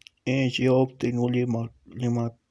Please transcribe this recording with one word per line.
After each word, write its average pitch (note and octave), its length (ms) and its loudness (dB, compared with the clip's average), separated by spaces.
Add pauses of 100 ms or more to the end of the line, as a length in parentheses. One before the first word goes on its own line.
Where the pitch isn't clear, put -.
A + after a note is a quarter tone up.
(260)
et C3 240 0
j'ai B2 200 0
obtenu B2 640 0
les B2 160 0
ma-, A2+ 220 -4 (260)
les A#2+ 140 -4
ma-, A#2 280 -4 (140)